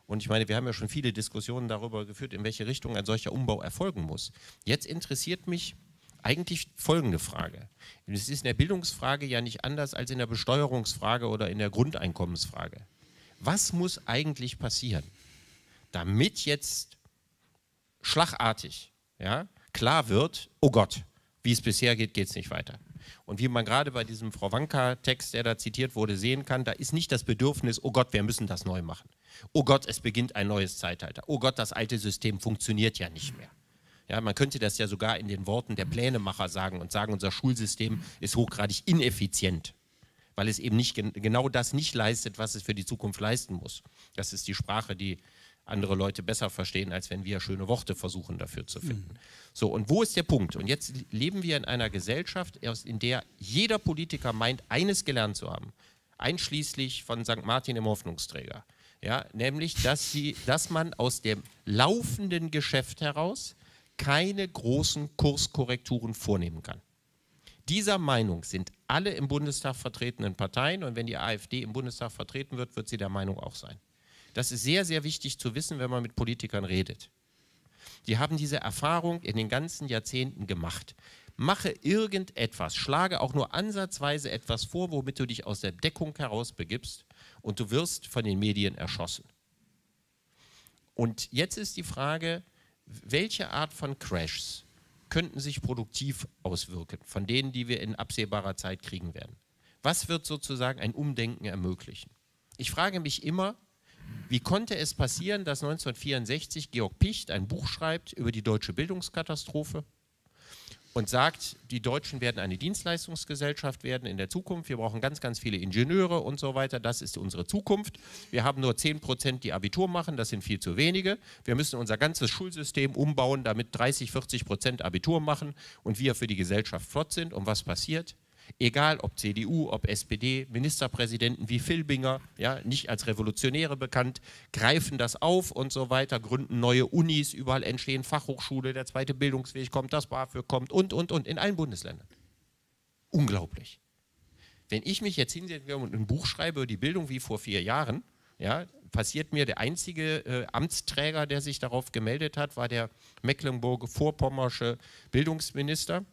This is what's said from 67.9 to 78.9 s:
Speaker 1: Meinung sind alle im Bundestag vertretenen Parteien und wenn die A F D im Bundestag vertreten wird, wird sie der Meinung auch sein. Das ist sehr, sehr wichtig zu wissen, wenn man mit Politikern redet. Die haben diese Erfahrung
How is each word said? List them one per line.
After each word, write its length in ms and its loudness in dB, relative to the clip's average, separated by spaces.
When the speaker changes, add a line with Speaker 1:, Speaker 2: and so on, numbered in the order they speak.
Speaker 1:
Meinung 440 4
sind 280 -6
alle 240 2
im 160 0
Bundestag 480 0
vertretenen 600 -4
Parteien 480 0
und 120 -4
wenn 100 -2
die 100 -4
A 160 -2
F 160 -4
D 140 -2
im 100 -6
Bundestag 400 -6
vertreten 460 -8
wird, 180 -6
wird 140 -6
sie 80 -4
der 120 -2
Meinung 300 -2
auch 160 -10
sein. 220 -14
Das 180 0
ist 120 -4
sehr, 200 6
sehr 200 0
wichtig 340 -4
zu 160 -4
wissen, 240 -4
wenn 140 -2
man 100 2
mit 140 -6
Politikern 500 -2
redet. 460 -2
Die 100 4
haben 180 2
diese 220 0
Erfahrung 640 0